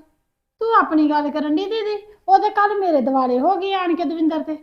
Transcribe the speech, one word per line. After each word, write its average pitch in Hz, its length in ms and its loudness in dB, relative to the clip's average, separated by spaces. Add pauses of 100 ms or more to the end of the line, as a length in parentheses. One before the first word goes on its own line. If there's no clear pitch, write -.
(600)
ਤੂੰ 453 180 -2
ਆਪਣੀ 311 320 2
ਗੱਲ 294 200 0
ਕਰਨ 302 260 -2
ਡਈ 381 80 -2
ਦੀਦੀ, 415 380 -4 (260)
ਉਹ 392 100 6
ਤੇ 403 120 0
ਕੱਲ੍ਹ 415 300 0
ਮੇਰੇ 330 200 2
ਦੁਆਲੇ 254 400 0
ਹੋ 349 160 2
ਗਈ 392 160 -4
ਆਣ 359 220 -2
ਕੇ 339 100 -4
ਦਵਿੰਦਰ 320 380 -2
ਤੇ। 311 200 -8